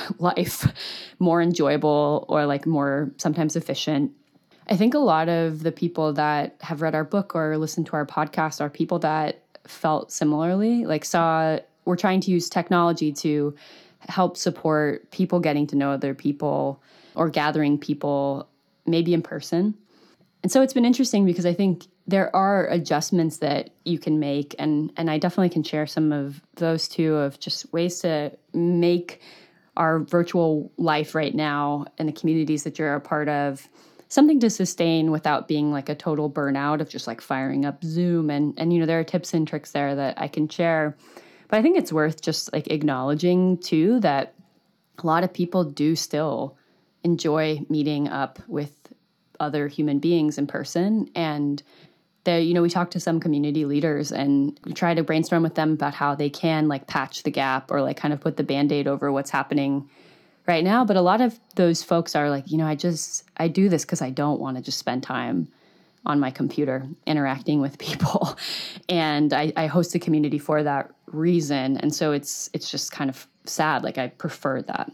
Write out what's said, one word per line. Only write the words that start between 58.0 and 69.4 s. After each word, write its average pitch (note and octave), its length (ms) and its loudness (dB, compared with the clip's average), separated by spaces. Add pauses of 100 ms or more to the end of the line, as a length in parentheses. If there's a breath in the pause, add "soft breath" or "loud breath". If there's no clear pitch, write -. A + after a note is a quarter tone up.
of C#3+ 60 -6
put - 180 -4
the D#3 40 -2
Band-Aid C#3+ 460 0
over C#3 240 -2
what's C#3 180 -4
happening C#3 580 -2 (600 soft breath)
right E3+ 160 2
now. A3+ 200 4
But G3+ 120 2
a F3+ 60 6
lot G3 180 4
of A3+ 180 0 (160)
those E3+ 280 4
folks E3+ 340 0
are D3 140 2
like, C#3 200 -4
"You D#3 80 0
know, D#3+ 80 2
I D#3 80 0
just, - 480 -4 (140)
I E3 100 0
do F#3+ 220 4
this D#3+ 160 2
'cause - 180 -4
I C3 80 -4
don't D3 300 0
wanna B2+ 220 -6
just - 160 -6
spend B2+ 260 -4
time B2 440 -4 (580 soft breath)
on D3 120 2
my C3 120 2
computer C3+ 580 -2 (180)
interacting C#3+ 540 0
with C#3 180 -4
people." - 640 -2
<laughs> - 460 -10
And D3+ 460 2
I, D3+ 200 0